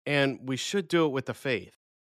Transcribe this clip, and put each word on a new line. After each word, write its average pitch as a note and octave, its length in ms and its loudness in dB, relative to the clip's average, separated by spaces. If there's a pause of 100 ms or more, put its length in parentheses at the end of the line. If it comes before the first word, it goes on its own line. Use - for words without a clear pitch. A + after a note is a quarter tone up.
and C#3 380 2
we C3 120 -2
should F#3+ 320 -4
do E3+ 180 4
it D3 60 0
with C3 140 -4
the A#2 80 -6
faith. A2 420 -4 (360)